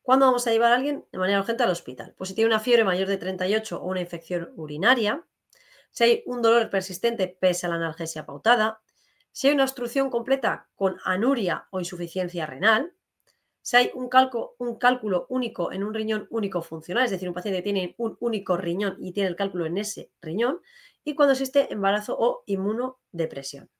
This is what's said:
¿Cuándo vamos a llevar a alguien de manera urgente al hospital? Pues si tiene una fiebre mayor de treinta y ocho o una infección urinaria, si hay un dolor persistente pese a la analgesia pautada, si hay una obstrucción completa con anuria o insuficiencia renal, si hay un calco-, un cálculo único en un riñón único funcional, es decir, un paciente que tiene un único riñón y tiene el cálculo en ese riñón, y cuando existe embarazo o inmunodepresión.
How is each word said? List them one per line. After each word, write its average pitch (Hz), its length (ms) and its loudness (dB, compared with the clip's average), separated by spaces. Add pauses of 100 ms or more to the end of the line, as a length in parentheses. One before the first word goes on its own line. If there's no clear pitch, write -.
¿Cuándo 269 240 6
vamos 240 220 4
a 226 40 2
llevar 233 200 4
a 247 40 6
alguien 277 360 -2
de 185 80 -8
manera 196 200 2
urgente 226 240 0
al 208 60 4
hospital? - 480 -6
Pues 185 120 -6
si 190 60 -10
tiene 220 120 2
una 220 120 2
fiebre 233 240 4
mayor 185 240 0
de 196 100 0
treinta 185 300 -4
y 208 80 2
ocho 220 260 -4
o 160 40 -8
una 185 160 -2
infección 170 540 -6
urinaria, 208 680 0 (680)
si - 120 0
hay 240 220 4
un 240 160 -4
dolor 233 280 4
persistente 190 580 -2
pese 180 400 0
a - 20 0
la 170 60 0
analgesia 160 500 -6
pautada, 214 560 2 (500)
si - 160 0
hay 302 60 6
una 277 100 4
obstrucción 262 460 -2
completa 240 680 -2
con 190 300 0
anuria 196 640 0
o 190 100 -6
insuficiencia 175 680 -4
renal, 214 480 0 (680)
si - 160 0
hay 254 160 4
un 254 160 -8
calco-, 254 480 0
un 240 200 -6
cálculo 214 520 0
único 240 420 -4
en 190 120 -4
un 208 100 -6
riñón 214 380 -4
único 196 320 -4
funcional, 185 420 -2
es 208 60 -2
decir, 180 180 -4
un 170 60 -6
paciente 185 240 -4
que 180 40 -6
tiene 190 340 -2
un 226 220 -4
único 214 380 -2
riñón 180 420 -2
y 180 140 -10
tiene 196 160 0
el 170 60 -4
cálculo 190 320 -4
en 170 100 -2
ese - 420 -8
riñón, 233 420 -2 (420)
y 294 100 -6
cuando 285 200 4
existe 269 380 2
embarazo 208 480 0
o 240 280 0
inmunodepresión. 190 1200 -4 (100)